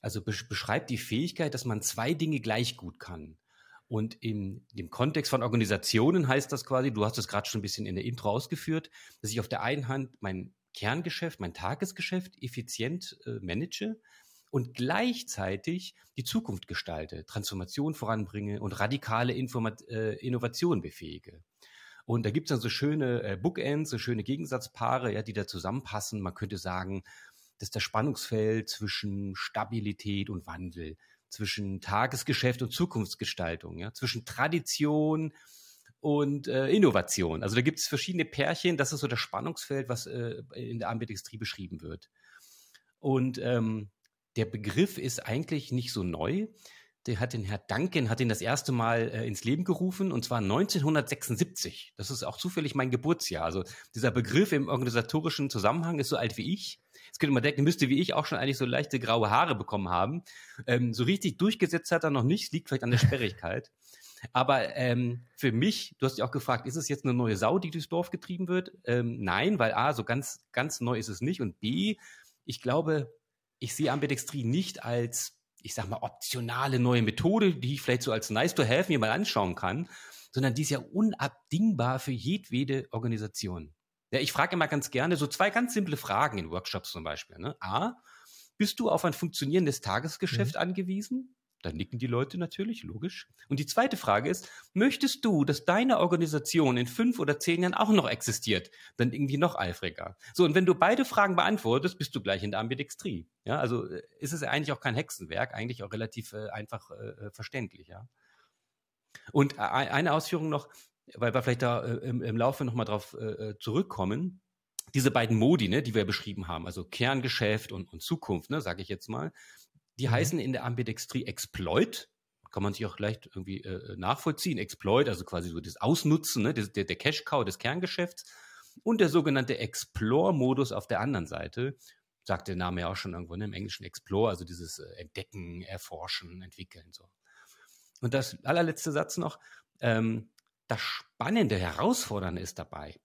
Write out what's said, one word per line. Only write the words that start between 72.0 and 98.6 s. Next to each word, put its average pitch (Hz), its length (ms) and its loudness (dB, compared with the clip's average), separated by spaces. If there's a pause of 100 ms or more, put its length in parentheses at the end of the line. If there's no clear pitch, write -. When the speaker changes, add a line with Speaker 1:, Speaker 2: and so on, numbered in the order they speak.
Speaker 1:
ich - 180 -8
glaube, 151 520 0 (460)
ich - 140 -6
sehe 143 200 0
Ambidextrie 143 500 -2
nicht 147 400 0
als, 120 560 -4 (240)
ich - 100 -10
sag 104 160 -4
mal, 110 120 -4
optionale 123 760 -2
neue 123 260 6
Methode, 180 520 4
die 127 200 -2
ich 135 60 -6
vielleicht 123 220 2
so 131 80 0
als 107 180 0
nice 127 240 4
to 143 100 4
have 151 280 4
mir 139 80 4
mal 110 120 4
anschauen 113 440 2
kann, 113 340 -2 (420)
sondern 131 220 2
die 147 100 0
ist 143 60 -2
ja 139 100 0
unabdingbar 160 1200 2
für 139 120 -4
jedwede 131 800 -2
Organisation. 104 800 -4 (380)
Ja, 131 80 2
ich 143 120 0
frage 170 220 2
immer 160 140 4
ganz 143 220 -2
gerne 151 280 2
so 143 100 2
zwei 190 220 2
ganz 240 240 0
simple 180 240 0
Fragen 113 400 0
in 80 120 -4
Workshops - 420 -6
zum 82 120 -8
Beispiel, 78 360 -8
ne? 123 200 -6
A, 185 360 0 (640)
bist - 220 0
du 233 100 2
auf - 140 4
ein 170 80 4
funktionierendes 156 680 2
Tagesgeschäft 135 760 0
Speaker 2:
Mhm. - 60 0
Speaker 1:
angewiesen? 196 720 -4 (300)
Dann 80 120 -4
nicken 98 240 -4
die 127 80 -2
Leute 123 300 0
natürlich, 196 460 -6
logisch. 123 440 -8 (220)
Und 139 100 0
die 147 60 -2
zweite 254 320 2
Frage 110 320 4
ist, - 180 -2 (260)
möchtest 262 520 2
du, 170 180 6
dass 143 220 0
deine 226 320 4
Organisation 156 800 4
in 123 100 2
fünf 240 320 2
oder 147 200 2
zehn 170 240 2
Jahren 180 100 2
auch 214 160 2
noch 185 180 8
existiert? 110 640 0 (260)